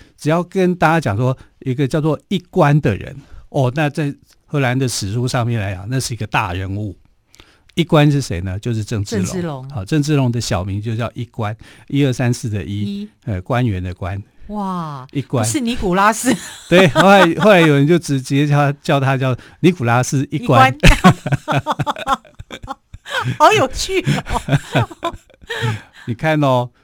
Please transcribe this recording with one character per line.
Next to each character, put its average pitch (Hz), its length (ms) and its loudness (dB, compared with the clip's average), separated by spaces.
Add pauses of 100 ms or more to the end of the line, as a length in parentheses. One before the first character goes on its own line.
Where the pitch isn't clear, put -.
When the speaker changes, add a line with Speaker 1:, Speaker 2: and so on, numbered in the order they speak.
(180)
Speaker 1:
只 147 100 -4
要 170 160 0
跟 180 320 0
大 165 100 2
家 160 140 2
讲 107 160 -2
说 127 180 0 (260)
一 127 140 -4
个 135 140 -2
叫 151 140 -2
做 151 260 -2
一 196 100 -2
关 151 440 2
的 110 120 0
人， - 220 -10 (320)
哦， 127 260 0
那 151 140 0
在 143 260 -6 (300)
荷 147 160 -4
兰 127 180 0
的 135 80 0
史 104 240 -4
书 120 160 -2
上 120 200 -2
面 117 120 -2
来 98 160 -4
讲， 92 140 -12
那 131 100 -2
是 - 140 -4
一 107 60 -8
个 107 80 -6
大 107 260 -2
人 95 240 -6
物。 104 180 -6 (800)
一 170 100 -2
关 151 300 4
是 143 80 0
谁 90 220 -6
呢？ 92 160 -6
就 120 160 -4
是 107 100 -4
郑 107 180 -4
芝 220 140 -6
龙。 185 80 -2
Speaker 2:
郑 - 100 -6
芝 175 120 -4
龙。 139 240 -10
Speaker 1:
好， 107 160 -8
郑 156 160 0
芝 147 140 0
龙 131 140 2
的 117 80 -4
小 95 240 -2
名 101 200 -6
就 113 120 -6
叫 117 200 -6
一 120 100 -8
关， 107 320 -8 (320)
一 143 160 0
二 127 80 0
三 123 200 0
四 123 180 -4
的 104 120 -4
一， 104 380 -6
Speaker 2:
一。 208 80 -12 (160)
Speaker 1:
呃， 92 160 -4
官 123 260 -2
员 92 160 -2
的 90 120 -8
官。 98 280 -8 (260)
Speaker 2:
哇， 175 640 -8
Speaker 1:
一 233 120 -6
关。 123 200 -4
Speaker 2:
不 - 80 -2
是 311 80 -4
尼 240 160 -2
古 180 200 -2
拉 208 180 4
斯。 240 200 0 (180)
Speaker 1:
<laughs> - 180 -20
对， 180 200 6
后 190 220 4
来， 185 260 6
后 196 140 4
来 185 100 8
有 156 140 6
人 139 100 4
就 170 140 4
直 139 220 -2
接 143 260 0
叫 147 80 2
他， 143 280 2
叫 143 180 0
他 135 160 2
叫 131 180 0 (260)
尼 180 120 6
古 147 120 -4
拉 120 180 4
斯 139 280 0
一 - 80 -6
关。 254 340 4
Speaker 2:
一 277 60 -10
关。 269 360 6 (2250)
<laughs> - 40 -12
好 330 140 6
有 392 160 2
趣 - 340 -4
哦。 - 1120 -4
<laughs> - 920 -10
Speaker 1:
你 117 80 -6
看 156 300 0
哦， 123 260 2 (140)